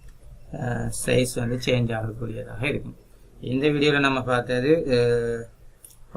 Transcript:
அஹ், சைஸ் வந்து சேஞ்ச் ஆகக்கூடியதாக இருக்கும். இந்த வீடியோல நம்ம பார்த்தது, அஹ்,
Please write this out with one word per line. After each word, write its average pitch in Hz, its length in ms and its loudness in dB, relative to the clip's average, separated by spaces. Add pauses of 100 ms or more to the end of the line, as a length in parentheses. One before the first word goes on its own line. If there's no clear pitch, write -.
(520)
அஹ், 120 400 -4 (140)
சைஸ் 127 300 2
வந்து 123 300 -2
சேஞ்ச் 120 260 2
ஆகக்கூடியதாக 110 720 -6
இருக்கும். 120 320 -4 (460)
இந்த 131 260 0
வீடியோல 147 320 4
நம்ம 135 220 2
பார்த்தது, 123 680 2
அஹ், 120 680 2 (600)